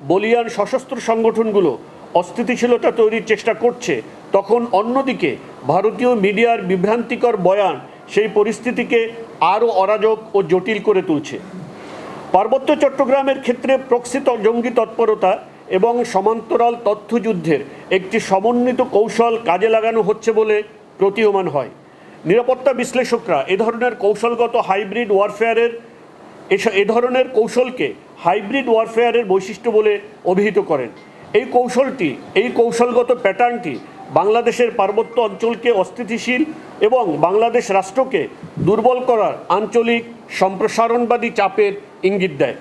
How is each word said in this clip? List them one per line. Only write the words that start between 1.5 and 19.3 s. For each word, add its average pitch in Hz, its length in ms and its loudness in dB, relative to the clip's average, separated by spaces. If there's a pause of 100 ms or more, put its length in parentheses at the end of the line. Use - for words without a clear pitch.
অস্থিতিশীলতা 233 760 0
তৈরির 220 360 2
চেষ্টা 214 280 0
করছে, 180 480 -2 (300)
তখন 214 400 2
অন্যদিকে 220 640 0 (300)
ভারতীয় 214 480 2
মিডিয়ার 214 480 2
বিভ্রান্তিকর 226 760 0
বয়ান 185 440 2 (280)
সেই 214 260 2
পরিস্থিতিকে 226 760 0 (280)
আরও 214 280 2
অরাজক 208 500 2 (160)
ও 196 80 4
জটিল 185 360 0
করে 202 240 2
তুলছে। 147 360 -4 (960)
পার্বত্য 254 420 2
চট্টগ্রামের 269 680 0
ক্ষেত্রে 254 380 0 (100)
প্রক্সি 240 320 -2
ত-, 269 240 0
জঙ্গি 233 260 2
তৎপরতা 220 680 2 (300)
এবং 233 360 2
সমান্তরাল 233 800 0
তথ্যযুদ্ধের 202 760 0 (300)
একটি 190 300 0
সমন্বিত 240 600 0
কৌশল 226 640 2